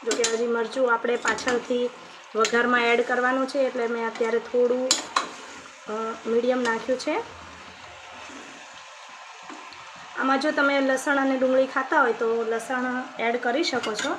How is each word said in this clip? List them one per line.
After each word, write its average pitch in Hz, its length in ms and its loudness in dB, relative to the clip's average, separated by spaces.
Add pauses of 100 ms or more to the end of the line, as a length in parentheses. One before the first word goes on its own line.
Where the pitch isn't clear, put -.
જો 226 120 -2
કે 247 60 0
હજી 226 240 0
મરચું 233 480 2
આપણે 240 220 0
પાછળથી 240 720 0 (440)
વઘારમાં 240 460 4
એડ 233 260 4
કરવાનું 254 400 2
છે, 277 120 -2
એટલે 247 280 2
મેં 233 200 -2
અત્યારે 226 320 0
થોડું, 247 500 2 (1000)
અ, 220 260 -4 (120)
મીડિયમ 247 360 2
નાખ્યું 226 360 0
છે. 311 180 -2 (3000)
આમાં 269 220 2
જો 302 100 2
તમે 277 300 4
લસણ 269 380 2
અને 269 200 4
ડુંગળી 262 280 6
ખાતા 269 340 2
હોય 240 120 4
તો 226 320 2
લસણ 247 580 -2 (160)
એડ 233 220 0
કરી 254 240 2
શકો 233 300 -2
છો 277 240 -2